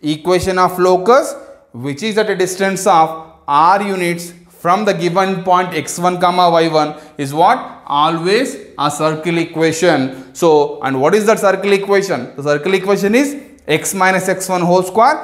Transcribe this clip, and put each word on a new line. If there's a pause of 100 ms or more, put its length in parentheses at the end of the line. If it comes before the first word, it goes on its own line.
equation
of
locus, (380)
which
is
at
a
distance
of (160)
r
units (160)
from
the
given
point
x
one
comma
y
one (220)
is
what? (280)
Always (200)
a
circle
equation.
So,
and
what
is
that
circle
equation?
The
circle
equation
is (280)
x
minus
x
one
whole
square